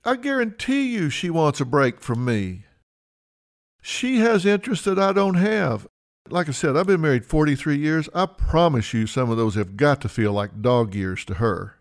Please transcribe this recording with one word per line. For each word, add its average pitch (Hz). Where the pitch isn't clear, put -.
I 247
guarantee 262
you 190
she 175
wants 156
a 139
break 131
from 120
me. 101
She 254
has 220
interests 202
that 190
I 196
don't 196
have. 170
Like 170
I 135
said, 139
I've 185
been 185
married 131
forty-three 147
years. 156
I 185
promise 160
you 110
some 123
of 113
those 110
have 101
got 143
to -
feel 104
like 101
dog 117
years 95
to -
her. 98